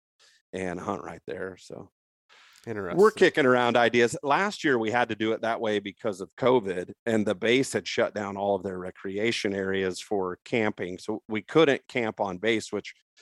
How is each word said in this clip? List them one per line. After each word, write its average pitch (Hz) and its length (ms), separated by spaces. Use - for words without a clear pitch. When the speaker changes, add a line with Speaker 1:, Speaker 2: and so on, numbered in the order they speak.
Speaker 1:
and 92 280
hunt 98 240
right 85 220
there. 92 320
So - 320
Speaker 2:
Interesting. 104 260
Speaker 1:
we're 208 200
kicking 156 340
around 123 300
ideas. 117 460
Last 170 420
year, 135 140
we 110 120
had 120 200
to 107 60
do 110 160
it 107 100
that 113 180
way 107 200
because 101 400
of 90 160
covid, 98 560
and 110 200
the 107 80
base 120 380
had 101 160
shut - 260
down 101 220
all 101 200
of 92 60
their 92 160
recreation 98 760
areas 95 460
for 92 440
camping. 104 540
So - 300
we 110 140
couldn't 151 460
camp 113 320
on 95 180
base, 110 340
which - 220